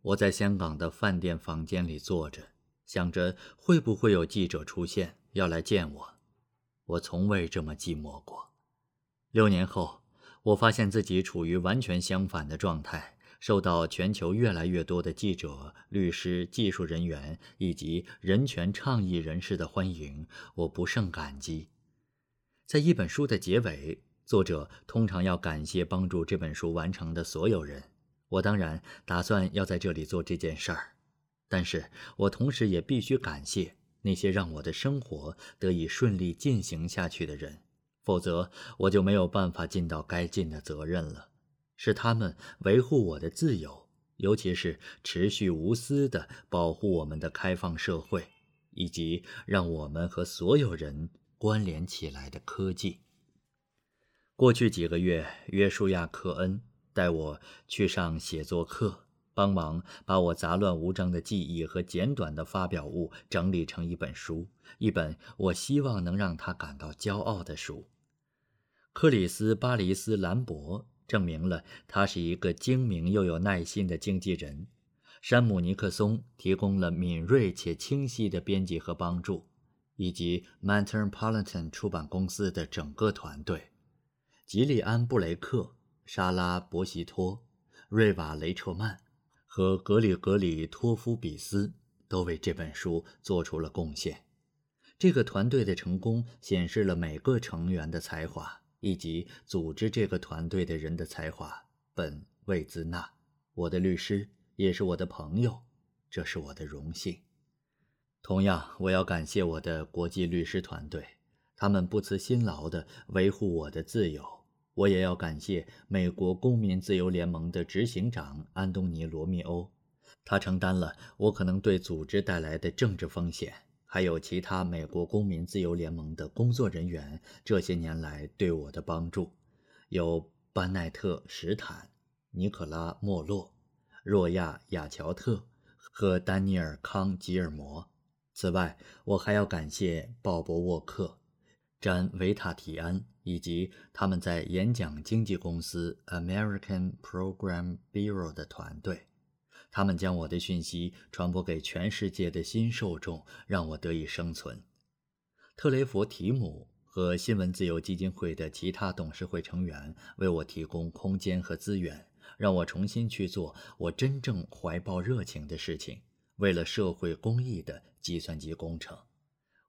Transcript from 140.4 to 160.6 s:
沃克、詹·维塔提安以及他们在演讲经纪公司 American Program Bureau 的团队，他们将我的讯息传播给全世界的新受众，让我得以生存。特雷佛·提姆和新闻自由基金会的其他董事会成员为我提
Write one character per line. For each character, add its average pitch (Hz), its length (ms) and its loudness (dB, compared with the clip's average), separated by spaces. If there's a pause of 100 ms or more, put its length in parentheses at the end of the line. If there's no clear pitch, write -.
沃 87 220 2
克、 - 400 -8 (600)
詹· 92 380 2
维 92 160 2
塔 90 220 -4
提 80 220 -10
安 90 280 -2 (160)
以 87 180 -4
及 87 320 -2 (220)
他 - 120 -2
们 95 140 2
在 85 240 -2
演 92 300 0
讲 78 280 -4
经 110 220 0
纪 98 140 0
公 85 240 -4
司 85 360 -6 (100)
American 92 920 -2
Program 90 760 -4 (160)
Bureau 98 400 -2
的 80 140 -10
团 - 340 -14
队， - 260 -6 (640)
他 98 140 2
们 92 120 4
将 90 200 2
我 80 100 -2
的 85 100 -2
讯 87 240 -2
息 87 320 -6 (160)
传 90 220 -2
播 90 100 0
给 87 200 -4
全 90 280 -4
世 101 220 -2
界 87 180 -2
的 82 140 -2
新 113 260 0
受 95 300 -2
众， 82 260 -8 (220)
让 87 220 0
我 78 80 -6
得 82 160 -2
以 78 120 -2
生 85 280 -4
存。 62 280 -12 (920)
特 - 140 0
雷 131 160 2
佛· 107 240 0
提 92 220 -2
姆 95 360 -4 (160)
和 90 320 0
新 104 220 0
闻 90 160 0
自 98 100 -2
由 85 160 0
基 90 160 -4
金 92 160 -2
会 85 240 -6
的 80 140 -6
其 90 240 -4
他 95 180 -4
董 82 220 -8
事 - 120 -8
会 - 160 -4
成 90 220 -4
员 76 320 -8 (220)
为 95 100 2
我 82 160 2
提 80 220 -8